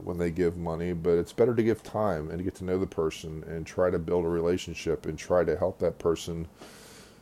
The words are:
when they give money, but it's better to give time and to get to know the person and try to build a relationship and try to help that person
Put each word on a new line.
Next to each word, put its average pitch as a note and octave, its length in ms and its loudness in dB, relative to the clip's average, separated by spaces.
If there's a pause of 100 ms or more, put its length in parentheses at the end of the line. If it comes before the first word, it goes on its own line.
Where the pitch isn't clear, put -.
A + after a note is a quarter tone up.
when F2+ 140 -4
they F2 120 0
give F2 280 2
money, E2+ 340 -2
but E2+ 200 0
it's E2+ 200 4
better A#2 240 4
to A#2 80 4
give A2 200 2
time F2 460 -2
and E2 100 -4
to F2+ 40 -4
get F#2+ 120 -4
to F#2 100 -10
know F#2 120 0
the F#2+ 80 0
person D#2+ 640 -4
and E2 180 -6
try F2+ 240 2
to F2+ 80 2
build E2+ 280 0
a - 20 0
relationship E2+ 800 0
and D#2+ 120 -4
try F2+ 280 2
to D#2+ 100 2
help - 240 0
that E2+ 200 0
person E2 500 -2 (720)